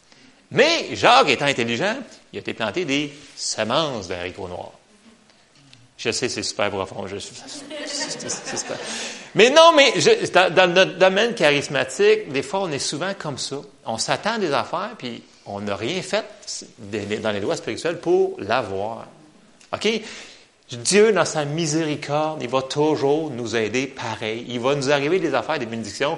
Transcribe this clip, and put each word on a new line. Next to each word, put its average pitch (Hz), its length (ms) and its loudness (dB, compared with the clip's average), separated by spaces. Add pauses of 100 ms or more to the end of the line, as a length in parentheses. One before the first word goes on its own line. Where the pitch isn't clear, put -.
(500)
Mais 302 440 2
Jacques, 160 340 6
étant 135 160 2
intelligent, 131 520 0 (340)
il - 60 -10
a - 40 -6
été 110 120 -8
planter 117 320 -2
des 143 260 -2 (240)
semences 127 720 -2
de 92 60 -6
haricots 90 340 -8
noirs. - 260 -12 (1200)
Je - 140 -2
sais, - 180 -2
c'est 104 140 -6
super - 260 -2
profond. 98 380 -6
Je, 98 100 -8
c'est, - 160 -12 (540)
c'est, 285 420 -8
c'est - 280 -8
super. - 200 -8 (560)
Mais 214 160 8
non, 320 260 10
mais 277 200 6
je, 190 360 4
dans, 175 220 6
dans 180 180 6
notre 180 280 4
domaine 190 340 4
charismatique, 151 960 2
des 135 120 -2
fois, 196 180 -4
on 180 100 -4
est 139 60 -4
souvent 175 400 -4
comme 139 220 -8
ça. - 160 -6 (300)
On 113 120 -4
s'attend 151 360 -2
à 233 40 -4
des 175 160 0
affaires, 160 420 -4
puis 117 280 -12 (240)
on 101 140 -8
n'a 101 140 -4
rien 143 280 -4
fait 214 220 -4 (520)
dans 107 540 -4
les 104 80 -2
lois 135 160 -2
spirituelles 151 440 -6
pour 190 400 2
l'avoir. 107 680 -4 (680)
OK ? - 140 -2 (840)
Dieu, 185 400 4
dans 175 140 4
sa 151 200 -4
miséricorde, 151 960 -2
il 123 80 -6
va 131 140 2
toujours 147 640 0
nous 117 260 -6
aider 117 320 0
pareil. 117 600 -8
Il 120 120 -6
va 131 160 2
nous 135 140 -2
arriver 147 300 2
des 160 140 -2
affaires, 139 260 -2
des 120 60 -4
bénédictions. 113 520 -4